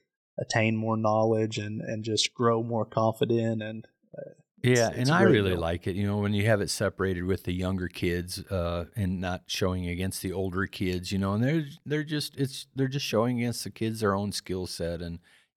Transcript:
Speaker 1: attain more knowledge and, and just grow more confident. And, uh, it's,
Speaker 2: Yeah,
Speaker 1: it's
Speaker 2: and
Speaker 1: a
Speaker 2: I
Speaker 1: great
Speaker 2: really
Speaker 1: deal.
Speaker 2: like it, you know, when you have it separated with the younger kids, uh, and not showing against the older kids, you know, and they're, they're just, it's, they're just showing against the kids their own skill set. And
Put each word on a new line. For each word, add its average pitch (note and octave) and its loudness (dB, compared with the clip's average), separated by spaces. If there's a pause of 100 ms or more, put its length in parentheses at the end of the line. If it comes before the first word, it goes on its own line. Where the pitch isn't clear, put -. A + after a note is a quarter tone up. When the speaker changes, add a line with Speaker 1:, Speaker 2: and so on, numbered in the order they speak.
(380)
Speaker 1:
attain A2 2
more A2 0
knowledge A2 2
and, G#2 -6
and A2 -6
just A2 -2
grow A#2 2
more A#2 -2
confident. A2+ 0
And, A2 -10 (300)
uh, - -12 (320)
it's, B2 6
Speaker 2:
Yeah, A2+ 4
Speaker 1:
it's D#2+ -6
Speaker 2:
and B2+ 2
Speaker 1:
a - 4
Speaker 2:
I F3+ 6
Speaker 1:
great - 8
Speaker 2:
really G2+ 6
Speaker 1:
deal. F2 0
Speaker 2:
like F2 -2
it, F#2 -2
you G2+ 0
know, G2+ 0
when G#2 0
you G2+ 2
have A2 4
it F#2+ -2
separated F#2+ 0
with F2+ 0
the F2+ -2
younger F2+ -2
kids, F2 -2
uh, E2+ -2 (140)
and F#2+ 0
not F2+ -4
showing F2+ -2
against F2+ -4
the F#2 -4
older F#2+ -2
kids, F#2 -2
you F#2+ 0
know, G2 0
and A2 2
they're, D3+ 0 (200)
they're D3+ -2
just, D3+ -4
it's, C3+ -4
they're C3 0
just C#3 -4
showing A#2+ 2
against A#2+ -2
the - -8
kids A2 -4
their G2+ 4
own G2 -2
skill F#2 -6
set. E2+ -6
And E2+ -10 (380)